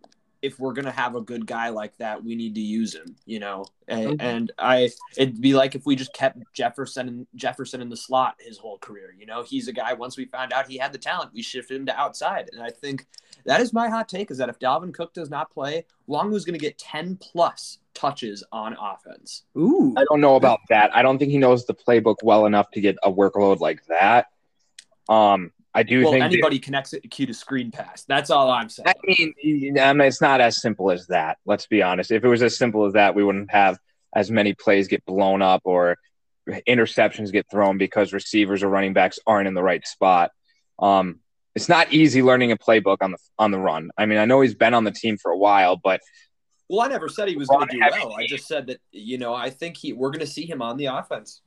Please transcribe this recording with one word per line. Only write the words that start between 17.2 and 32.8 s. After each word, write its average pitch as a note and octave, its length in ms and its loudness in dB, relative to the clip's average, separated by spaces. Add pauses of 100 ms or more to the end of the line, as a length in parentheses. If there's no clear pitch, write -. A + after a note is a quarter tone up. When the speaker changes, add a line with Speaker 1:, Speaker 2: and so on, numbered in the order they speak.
Speaker 1:
touches A#2 580 -8
on A2 280 -10
offense. - 640 -14 (140)
Speaker 3:
Ooh. F3+ 400 2
Speaker 2:
I C3+ 120 4
don't D3+ 120 4
know C#3 140 8
about B2 240 4 (100)
that. G#2+ 260 4
I A#2+ 80 4
don't C3 160 2
think C#3+ 120 0
he C#3+ 60 2
knows B2 280 4
the - 80 -2
playbook A2+ 500 2
well G#2+ 220 6
enough G#2 260 2
to G#2+ 100 -6
get G2 220 2
a G2 80 2
workload G2 480 2
like D#2+ 280 -2
that. G2 400 4 (800)
Um, G2+ 440 4 (240)
I A2 80 4
do A#2+ 200 2
Speaker 1:
Well, D#3 80 4
Speaker 2:
think C3+ 100 4
that - 100 0
Speaker 1:
anybody D3 280 2
can C#3 160 -8
execute C3 560 -8
a - 20 -12
screen A#2+ 380 -8
pass. - 320 -16
That's C#3+ 260 -2
all D#3+ 220 4
I'm A#2 180 -2
saying. - 180 -10
Speaker 2:
I F#3 60 4 (100)
mean, E3+ 300 0 (100)
y-, C#3 400 0
I C#3 100 6
mean, C#3+ 140 6
it's B2 140 -2
not C#3 180 4
as A#2 220 2
simple G2 300 0
as F2+ 160 -4
that. E2 380 -2
Let's G2+ 200 -2
be G#2 160 2
honest. F2+ 300 -2
If A2 120 0
it B2 40 4
was A#2+ 160 4
as A#2 120 2
simple A2 300 0